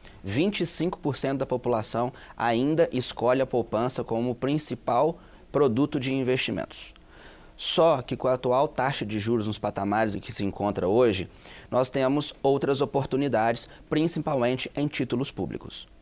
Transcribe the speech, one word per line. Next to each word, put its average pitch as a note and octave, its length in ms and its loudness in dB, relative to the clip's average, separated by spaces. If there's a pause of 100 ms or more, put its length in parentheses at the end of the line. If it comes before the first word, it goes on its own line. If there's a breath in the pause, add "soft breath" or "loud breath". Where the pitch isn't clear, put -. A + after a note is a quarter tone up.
(220 loud breath)
vinte D#3 400 0
e E3 40 0
cinco E3+ 320 -2
por C#3+ 200 -2
cento C3+ 220 -2
da C#3 60 -2
população A#2+ 640 0 (240 loud breath)
ainda C3+ 560 2
escolhe B2+ 520 0
a C3 40 0
poupança A#2+ 560 0
como A#2 280 -2
o A#2+ 40 -2
principal C#3 840 0 (340 loud breath)
produto C#3+ 480 2
de C3 140 -2
investimentos. B2 800 -2 (640 loud breath)
Só D#3+ 420 4
que B2 160 -6
com - 100 -4
a B2+ 60 4
atual B2+ 340 2
taxa C3+ 380 -2
de G#2+ 140 -4
juros G#2+ 280 0
nos G#2+ 120 -4
patamares G2+ 580 0
em G2 40 -6
que A2 120 -10
se G#2 140 -2
encontra G2 420 -2
hoje, G#2 400 4 (420 loud breath)
nós B2+ 200 2
temos C#3 420 0 (100)
outras C#3 380 2
oportunidades, C3 880 0 (220 loud breath)
principalmente D3 840 0
em C#3+ 140 0
títulos C3 420 -2
públicos. - 560 -8 (160)